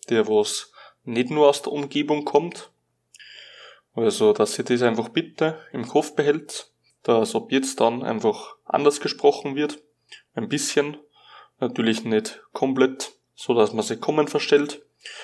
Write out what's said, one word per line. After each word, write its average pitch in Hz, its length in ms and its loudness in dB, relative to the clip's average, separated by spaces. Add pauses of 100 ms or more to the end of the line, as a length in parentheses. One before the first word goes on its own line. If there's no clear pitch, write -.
der 110 180 2
was 107 440 0 (320)
nicht 123 280 -2
nur 151 180 6
aus 143 120 2
der 143 120 -6
Umgebung 147 520 -4
kommt. - 460 -2 (1200)
Also, 107 380 4
dass 107 240 0
ihr 123 80 -4
das 123 160 0
einfach 117 280 0
bitte 160 500 -4 (140)
im 120 140 -8
Kopf - 280 0
behält, - 560 -2 (320)
dass 113 320 2
ab 110 160 -4
jetzt 135 280 -2
dann 120 240 2
einfach 113 520 -4 (100)
anders 143 360 0
gesprochen 143 540 0
wird. 147 260 -4 (540)
Ein 110 120 -6
bisschen, 143 500 -2 (600)
natürlich 113 440 0
nicht 110 380 -2 (120)
komplett, 135 600 0 (200)
so - 200 -4
dass 110 200 4
man 110 100 -2
sich 110 160 -6
kommen 151 280 0
verstellt, 147 580 0 (380)